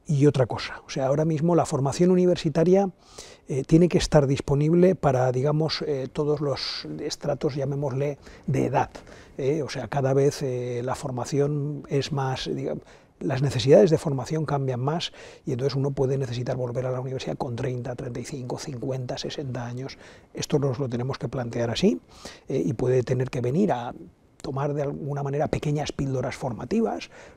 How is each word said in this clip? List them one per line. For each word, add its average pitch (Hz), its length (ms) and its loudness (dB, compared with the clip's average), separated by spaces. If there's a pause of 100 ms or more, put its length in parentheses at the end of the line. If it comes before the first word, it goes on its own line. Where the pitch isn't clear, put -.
y 143 200 4
otra 135 200 6
cosa. - 400 -6
O - 40 -16
sea, 131 180 -2
ahora 147 180 2
mismo 165 300 2
la 139 100 4
formación 143 460 2
universitaria, 180 800 4 (560)
eh, 135 160 -2
tiene 165 260 6
que - 80 4
estar 147 280 6
disponible 151 720 4
para, 127 360 2
digamos, 147 540 0
eh, 135 260 -2
todos 147 280 0
los 143 480 -6 (120)
estratos, 143 560 -4
llamémosle, 139 600 -2 (300)
de 131 180 0
edad, 123 240 0 (480)
¿eh? 147 260 0
O 120 60 -6
sea, 127 200 -8
cada 135 240 0
vez, 139 280 4
eh, 123 420 -4
la 127 120 -4
formación 143 920 -2
es 143 240 0
más, 131 400 -2
diga-, 143 240 -4 (420)
las 131 220 -2
necesidades 147 480 6
de 151 80 6
formación 151 480 -2
cambian 135 340 -2
más 147 320 -2 (340)
y 113 60 -4
entonces 135 240 -2
uno 139 160 0
puede 135 260 0
necesitar 123 380 -4
volver 123 300 -4
a 127 60 -4
la 127 100 -4
universidad 131 360 -8
con 123 200 -6
treinta, 123 380 -6
treinta 123 260 -8
y 120 40 -10
cinco, 131 340 -8
cincuenta, 131 580 -6
sesenta 127 480 -8
años. 127 320 -10 (360)
Esto 160 240 -2
nos 135 220 0
lo 139 80 -2
tenemos 123 300 -4
que 135 100 -6
plantear 120 420 -4
así, 180 300 2 (480)
eh, 135 180 0
y 143 80 0
puede 123 300 2
tener 127 260 -2
que 127 120 -4
venir 147 320 2
a 123 200 -6 (480)
tomar 143 320 -4
de 147 80 -2
alguna 143 420 -4
manera 143 240 -2
pequeñas 147 460 0
píldoras 131 420 -4
formativas, 123 760 -2 (260)